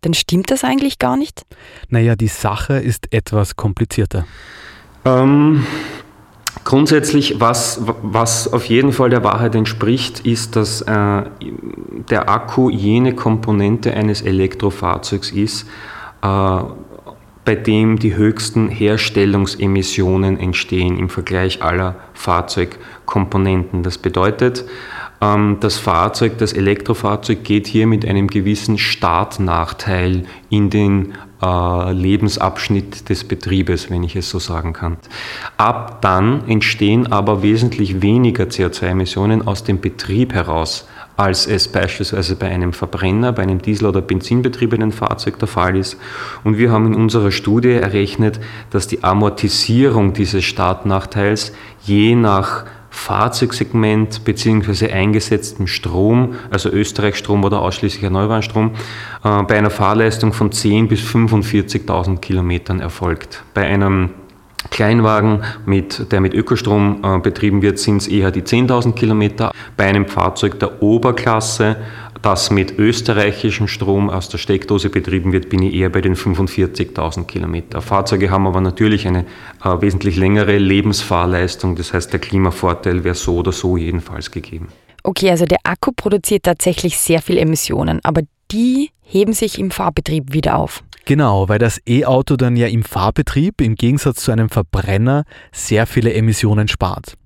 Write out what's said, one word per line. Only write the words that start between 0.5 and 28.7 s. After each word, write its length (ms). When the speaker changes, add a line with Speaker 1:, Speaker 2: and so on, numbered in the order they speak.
Speaker 1:
das 120
eigentlich 360
gar 160
nicht? 280
Speaker 2:
Naja, 280
die 120
Sache 460
ist 400
etwas 420
komplizierter. 680
Speaker 3:
Ähm, 600
grundsätzlich, 760
was, 420
was 480
auf 140
jeden 260
Fall 180
der 140
Wahrheit 320
entspricht, 720
ist, 300
dass, 240
äh, 420
der 200
Akku 400
jene 460
Komponente 760
eines 280
Elektrofahrzeugs 1080
ist, 340
äh, 380
bei 120
dem 420
die 180
höchsten 540
Herstellungsemissionen 1700
entstehen 600
im 100
Vergleich 540
aller 320
Fahrzeugkomponenten. 1700
Das 160
bedeutet, 680
ähm, 380
das 180
Fahrzeug, 600
das 160
Elektrofahrzeug 920
geht 220
hier 220
mit 200
einem 200
gewissen 500